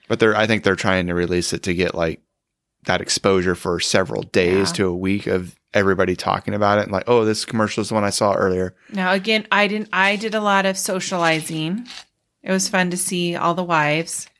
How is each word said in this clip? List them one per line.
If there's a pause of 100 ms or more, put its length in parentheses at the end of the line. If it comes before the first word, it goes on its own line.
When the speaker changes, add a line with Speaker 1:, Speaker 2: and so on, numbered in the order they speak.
Speaker 1:
But
they're,
I
think
they're
trying
to
release
it
to
get,
like, (640)
that
exposure
for
several
days
Speaker 2:
Yeah.
Speaker 1:
to
a
week
of (200)
everybody
talking
about
it
and
like,
"Oh,
this
commercial
is
the
one
I
saw
earlier." (160)
Speaker 2:
Now,
again,
I
didn't,
I
did
a
lot
of
socializing. (560)
It
was
fun
to
see
all
the
wives, (120)